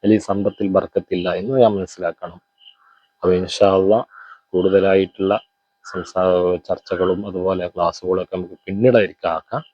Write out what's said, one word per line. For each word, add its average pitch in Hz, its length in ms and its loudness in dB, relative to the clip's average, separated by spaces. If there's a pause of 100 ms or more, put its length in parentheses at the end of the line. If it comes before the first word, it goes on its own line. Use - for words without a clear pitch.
അല്ലെങ്കിൽ 104 220 2
സമ്പത്തിൽ 98 420 -2
ബർക്കത്തില്ല 90 640 -2
എന്ന് 117 280 0
നാം 107 140 4
മനസ്സിലാക്കണം. 87 760 -10 (720)
അപ്പൊ 92 100 2
ഇൻഷാ 92 420 2
അള്ളാ 98 280 2 (500)
കൂടുതലായിട്ടുള്ള 95 880 2 (460)
സംസാ-, 90 720 0 (100)
ചർച്ചകളും 92 600 -2
അതുപോലെ 92 400 -4
ക്ലാസ്സുകളൊക്കെ 90 680 -4
നമുക്ക് 90 180 -8
പിന്നീടായിരിക്കും 98 760 2
ആക്കാം. 85 340 -6 (100)